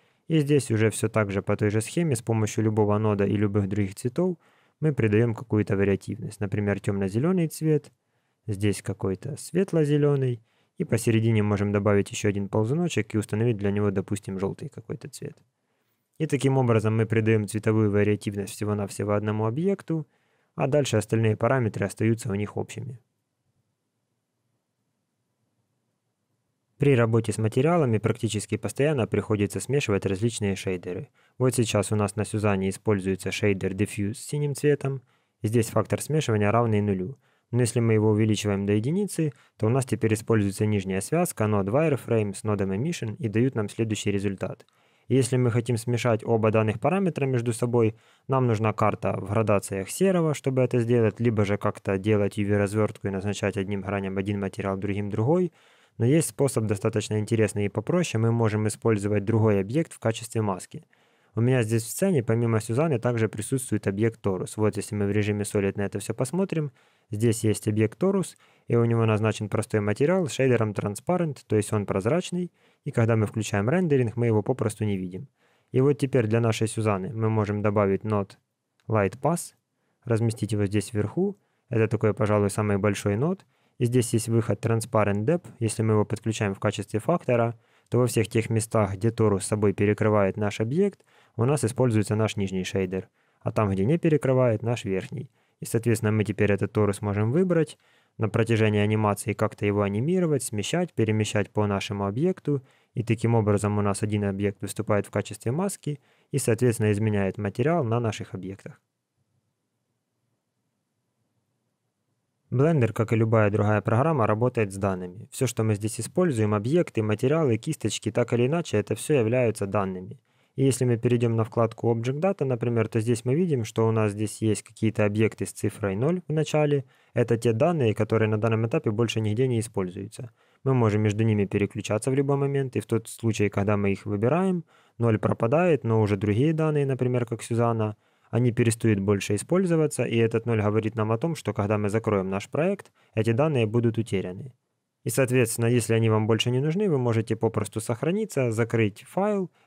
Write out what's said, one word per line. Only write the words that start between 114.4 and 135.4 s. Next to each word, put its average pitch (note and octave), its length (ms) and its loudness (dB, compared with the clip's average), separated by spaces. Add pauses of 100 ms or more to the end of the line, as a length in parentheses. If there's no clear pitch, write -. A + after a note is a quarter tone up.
с F#2+ 40 -12
данными. F#2+ 540 -6
Все, - 160 -2
что A2+ 180 -2
мы A2 100 2
здесь G#2+ 260 -4
используем, A2+ 540 0
объекты, A#2+ 480 0
материалы, B2+ 560 2
кисточки, A#2 540 -4
так A#2+ 200 0
или A#2+ 140 2
иначе, D#3 320 -2
это G#2 160 -2
все D3+ 200 -2
являются A2+ 520 2
данными. F#2+ 540 -4 (360)
И C3+ 80 2
если C3 220 2
мы A#2+ 100 2
перейдем A#2 400 2
на A2+ 80 2
вкладку A2+ 500 0
Object B2 260 -4
Data, F#3+ 240 0
например, A#2 440 0
то - 120 -2
здесь A2+ 240 0
мы B2 100 0
видим, D3+ 300 0
что A2+ 220 0
у A2 60 2
нас G#2+ 200 2
здесь G#2 300 -6
есть G#2+ 200 0
какие-то A2 420 -2
объекты G#2 400 0
с - 80 -6
цифрой G2+ 440 -4
ноль E3 300 -2
в D3+ 60 -6
начале. D3+ 520 0 (300)
Это A#2+ 220 2
те A#2 160 2
данные, C3 420 2
которые A2 340 0
на G#2+ 100 0
данном A2+ 280 0
этапе B2 240 -2
больше A2 300 0
нигде A2 280 0
не A#2+ 120 0
используются. G2 680 -6 (340)
Мы C3 100 2
можем G#2+ 280 4
между G#2+ 220 2
ними G#2+ 200 2
переключаться G2+ 640 -2
в C3 40 0
любой C#3 220 0
момент, C#3 380 -2
и A2 60 -2
в - 60 -6
тот A2+ 200 -2
случай, G#2 440 0
когда G2+ 260 0
мы G2+ 160 0
их - 140 -8
выбираем, D#3 580 0 (340)
ноль A#2 200 2
пропадает, C#3 640 2